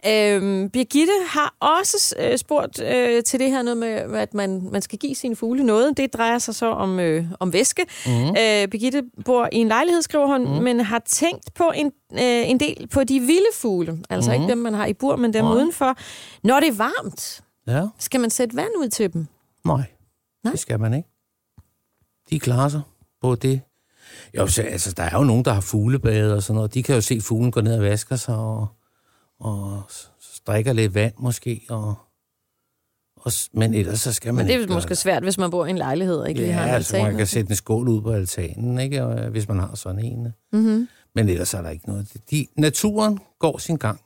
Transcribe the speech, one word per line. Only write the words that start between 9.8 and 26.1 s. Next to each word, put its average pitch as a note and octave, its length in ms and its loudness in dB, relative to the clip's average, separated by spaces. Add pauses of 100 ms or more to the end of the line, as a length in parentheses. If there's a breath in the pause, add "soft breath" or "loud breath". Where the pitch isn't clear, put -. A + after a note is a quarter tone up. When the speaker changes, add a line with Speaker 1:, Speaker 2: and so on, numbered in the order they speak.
Speaker 1:
skriver D4 240 2
hun, C4+ 180 2 (100)
Speaker 2:
Mhm. D#3 80 0
Speaker 1:
men A#3+ 180 2
har A3+ 260 0
tænkt - 480 -2
på E4+ 220 2
en, D4 100 0 (260)
øh, - 80 -4 (300)
en B3+ 100 4
del - 320 -4
på C#4 120 4
de C4+ 160 2
vilde E4 340 4
fugle. F3 440 -2 (120)
Altså A#2 220 2
Speaker 2:
Mhm. B2 100 4
Speaker 1:
ikke F3+ 80 0
dem, A#3+ 80 2
man A#3 160 -2
har G#3 120 0
i G#3+ 60 -2
bur, C4+ 240 0
men A#3+ 160 2
dem A3 120 2
Speaker 2:
Nej. A3+ 100 4
Speaker 1:
udenfor. C4+ 420 2 (500 loud breath)
Når C4 140 6
det D#4+ 80 4
er C4 80 2
varmt, A#3 640 -4 (260)
Speaker 2:
Ja. C#3 200 0 (120)
Speaker 1:
skal - 220 -2
man A3+ 100 2
sætte A#3+ 260 -2
vand F4 220 -2
ud C4+ 100 0
til G3+ 240 -2
dem? E3 140 -4 (380)
Speaker 2:
Nej, C#3 180 2 (600)
Speaker 1:
Nej? A3+ 80 0
Speaker 2:
det - 80 -4
skal G#2+ 200 -4
man A2+ 140 0
ikke. D#3 140 -4 (1200)
De D#3 100 -2
klarer B2+ 280 2
sig D3 120 -4 (420)
på B2+ 120 2
det. C3+ 260 0 (760 loud breath)
Jo, F#2+ 100 2
så, - 160 0
altså, F#2+ 300 -4
der - 100 -6
er E2 160 0
jo C#3+ 60 4
nogen, B2 200 4
der B2+ 80 2
har G2 80 2
fuglebade G#2+ 760 2